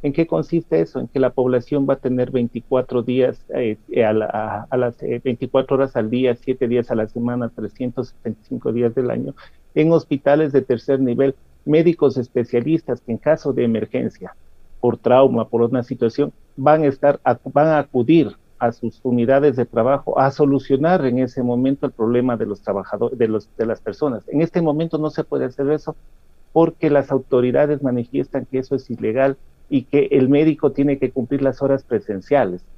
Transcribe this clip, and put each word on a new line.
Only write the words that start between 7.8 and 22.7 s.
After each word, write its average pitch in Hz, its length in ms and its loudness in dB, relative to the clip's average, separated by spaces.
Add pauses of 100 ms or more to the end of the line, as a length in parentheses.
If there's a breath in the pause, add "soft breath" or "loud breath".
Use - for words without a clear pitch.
sesenta - 320 -12
y - 60 -20
cinco 120 260 -6
días 117 220 0
del 123 160 -2
año, 127 240 -6 (400 loud breath)
en 156 160 2
hospitales 151 640 2
de 139 100 4
tercer 131 380 0
nivel, 135 340 0 (300)
médicos 151 540 2
especialistas 123 800 -2
que - 120 -8
en 113 60 -4
caso 151 340 -2
de 123 120 0
emergencia, 113 720 -4 (440)
por 120 160 0
trauma, 123 520 4
por 117 140 0
una 120 200 0
situación, 127 500 -2 (240)
van 151 260 4
a 151 40 2
estar, 139 380 0
ac-, 123 160 0 (120)
van 151 160 2
a 156 100 2
acudir 131 580 0 (220)
a 120 140 -2
sus - 300 -10
unidades 123 540 2
de 120 100 0
trabajo 123 520 0
a 135 120 4
solucionar 139 720 0
en 123 140 0
ese 127 240 -4
momento 127 420 -2
el 131 80 -4
problema 120 460 0
de 110 80 -4
los 101 160 -8
trabajadores, 107 560 -4